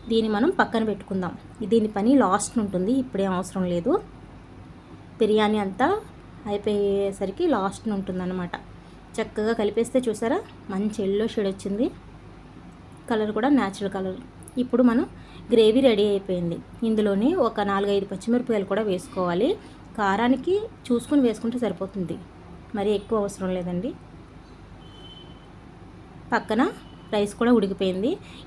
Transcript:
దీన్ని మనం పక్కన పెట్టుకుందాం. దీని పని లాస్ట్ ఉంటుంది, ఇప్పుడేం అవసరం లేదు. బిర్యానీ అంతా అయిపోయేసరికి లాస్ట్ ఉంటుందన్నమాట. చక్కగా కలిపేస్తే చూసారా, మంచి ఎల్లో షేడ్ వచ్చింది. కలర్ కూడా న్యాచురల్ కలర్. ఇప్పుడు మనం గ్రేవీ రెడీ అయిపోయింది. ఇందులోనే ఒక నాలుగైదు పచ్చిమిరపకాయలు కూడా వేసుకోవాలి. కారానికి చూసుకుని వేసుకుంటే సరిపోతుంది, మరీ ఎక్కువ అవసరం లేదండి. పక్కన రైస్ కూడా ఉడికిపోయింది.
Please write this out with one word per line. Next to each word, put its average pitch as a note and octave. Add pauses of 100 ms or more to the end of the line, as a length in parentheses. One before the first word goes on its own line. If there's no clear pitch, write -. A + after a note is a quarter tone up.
దీన్ని A3
మనం A3
పక్కన A3+
పెట్టుకుందాం. F#3+ (320)
దీని G#3+
పని G#3+
లాస్ట్ G#3
ఉంటుంది, G3
ఇప్పుడేం G3
అవసరం F#3
లేదు. F3+ (1160)
బిర్యానీ G#3+
అంతా B3 (440)
అయిపోయేసరికి G3+
లాస్ట్ G3
ఉంటుందన్నమాట. F#3 (680)
చక్కగా G#3+
కలిపేస్తే A3+ (100)
చూసారా, A#3 (280)
మంచి G3+
ఎల్లో G3+
షేడ్ G#3+
వచ్చింది. G3+ (1200)
కలర్ G#3+
కూడా A3
న్యాచురల్ G3
కలర్. F#3+ (420)
ఇప్పుడు B3
మనం B3 (460)
గ్రేవీ A3
రెడీ G#3+
అయిపోయింది. F3+ (260)
ఇందులోనే G#3+
ఒక A3+
నాలుగైదు G3+
పచ్చిమిరపకాయలు A3
కూడా G3+
వేసుకోవాలి. F#3+ (400)
కారానికి B3 (280)
చూసుకుని B3
వేసుకుంటే A#3
సరిపోతుంది, F#3+ (580)
మరీ G3+
ఎక్కువ G#3
అవసరం G3+
లేదండి. F3+ (2500)
పక్కన A#3 (440)
రైస్ G#3
కూడా A#3+
ఉడికిపోయింది. G3 (300)